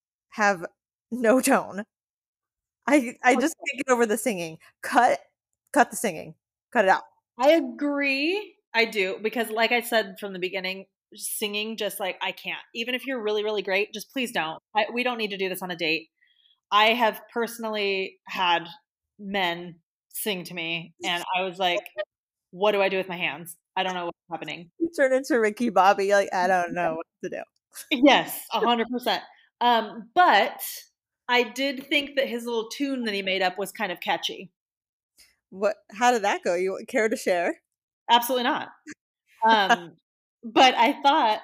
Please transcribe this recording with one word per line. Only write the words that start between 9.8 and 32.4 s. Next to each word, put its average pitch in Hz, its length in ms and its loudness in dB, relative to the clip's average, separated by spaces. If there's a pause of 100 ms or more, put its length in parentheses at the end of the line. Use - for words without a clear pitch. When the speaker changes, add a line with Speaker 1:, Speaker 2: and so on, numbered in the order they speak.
Speaker 2:
said 214 380 -2
from 202 140 -10
the 185 60 -10
beginning, 190 460 -6 (300)
singing 214 640 -6
just, 202 220 -6
like, 185 220 -6
I 190 100 -6
can't. 175 280 -10 (160)
Even 240 200 -6
if 247 120 -6
you're 262 140 -6
really, 208 220 -2
really 214 200 -4
great, 196 300 -2
just 208 180 -14
please 247 200 -6
don't. 160 300 -6 (140)
I, 214 180 2
we 247 100 -2
don't 247 140 -2
need 214 140 -4
to 202 60 -8
do 190 120 -4
this 180 140 -8
on 180 80 -8
a 175 40 -8
date. 160 340 -4 (640)
I 214 220 6
have 220 280 0 (120)
personally 214 960 -4
had 175 400 0 (520)
men 180 600 -4 (300)
sing 185 360 -6
to 175 80 -14
me, 165 500 -8
and 175 200 -2 (120)
I 190 80 0
was 185 160 -6
like, 180 220 0 (140)
Speaker 1:
<laughs> - 560 -14
Speaker 2:
"What 202 220 2
do 202 80 2
I 190 80 2
do 190 80 -2
with 185 120 -4
my 175 80 -8
hands? 165 400 -6 (180)
I 185 80 0
don't 185 120 -4
know 175 120 -6
what's 170 100 -10 (140)
happening." 160 480 -10
Speaker 1:
You 339 160 -2
turn 262 180 2
into 269 260 0
Ricky 220 300 0
Bobby, 196 440 4
like, 202 200 4
"I 180 140 0
don't 175 260 2
know 170 220 -2
what 165 100 -10 (180)
to 180 60 -6
do." - 140 -10 (480)
Speaker 2:
Yes, 247 640 4
a 220 80 0
hundred 233 280 2
percent. 233 340 -2 (380)
Um, 220 540 0
but 302 460 4 (680)
I 247 160 2
did 262 440 -4
think 285 300 -2
that 262 100 2
his 233 180 -6